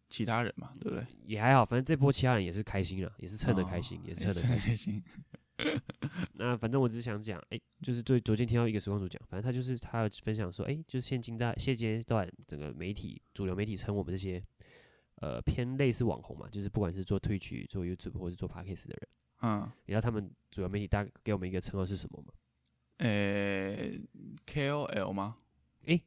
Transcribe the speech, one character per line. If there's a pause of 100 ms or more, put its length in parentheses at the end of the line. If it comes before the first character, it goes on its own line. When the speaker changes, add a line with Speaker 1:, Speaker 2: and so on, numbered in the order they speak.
Speaker 1:
其
他
人
嘛，
对
不
对？ (220)
Speaker 2:
也
还
好，
反
正
这
波
其
他
人
也
是
开
心
啦，
也
是
蹭
得
开
心，
Speaker 1:
哦。
Speaker 2:
也
是
蹭
得
开
心。
Speaker 1:
也
是
蹭
得
开
心。 (420)
<laughs>
Speaker 2:
那
反
正
我
只
是
想
讲，
哎， (220)
就
是
最，
昨
天
听
到
一
个
实
况
主
讲，
反
正
他
就
是，
他
有 (140)
分
享
说，
哎， (120)
就
是
现
今
大-，
现
阶
段 (200)
整
个
媒
体， (140)
主
流
媒
体
称
我
们
这
些， (720)
呃，
偏
类
似
网
红
嘛，
就
是
不
管
是
做
Twitch、
做
YouTube
或
是
做
Podcast
的
人， (340)
Speaker 1:
嗯。 (140)
Speaker 2:
你
知
道
他
们 (200)
主
流
媒
体
大-， (160)
给
我
们
一
个
称
号
是
什
么
吗？ (640)
Speaker 1:
呃 (560)
，K
O
L
吗？ (480)
Speaker 2:
哎，